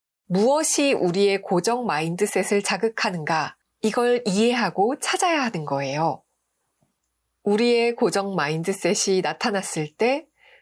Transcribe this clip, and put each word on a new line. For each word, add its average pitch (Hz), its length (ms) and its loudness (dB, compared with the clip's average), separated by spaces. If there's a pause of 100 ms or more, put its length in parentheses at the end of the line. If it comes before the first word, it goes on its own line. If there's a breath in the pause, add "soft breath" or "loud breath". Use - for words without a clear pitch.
(260)
무엇이 277 680 2
우리의 196 480 2
고정 226 440 0
마인드셋을 185 760 0
자극하는가, 175 920 -2 (260)
이걸 240 440 0
이해하고 220 760 0
찾아야 330 440 0
하는 175 220 -6
거예요. 139 580 -2 (1200)
우리의 233 520 2
고정 196 400 0
마인드셋이 170 840 0
나타났을 165 760 -4
때 262 280 0 (360 soft breath)